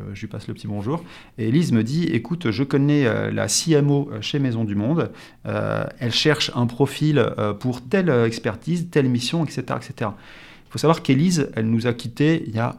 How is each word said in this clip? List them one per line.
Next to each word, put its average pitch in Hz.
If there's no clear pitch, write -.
je 101
lui 110
passe 107
le 104
petit 104
bonjour. 107
Et 113
Élise 139
me 113
dit : « 147
Écoute, 123
je 123
connais, 143
euh, 107
la 104
C -
M 143
O, 143
euh, 110
chez 143
Maison 117
du 101
Monde. 120
Euh, 107
elle 120
cherche -
un 120
profil, 139
euh, 104
pour 123
telle, 185
euh, 120
expertise, 127
telle 135
mission, 127
et -
cetera, 120
et -
cetera. » -
Il -
faut 120
savoir 160
qu'Élise, 156
elle 113
nous 117
a 120
quittés 151
il 107
y 113
a 120